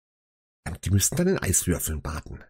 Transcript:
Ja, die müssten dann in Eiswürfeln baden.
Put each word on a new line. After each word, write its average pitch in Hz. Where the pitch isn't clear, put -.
Ja, 78
die -
müssten 98
dann 180
in 190
Eiswürfeln -
baden. 78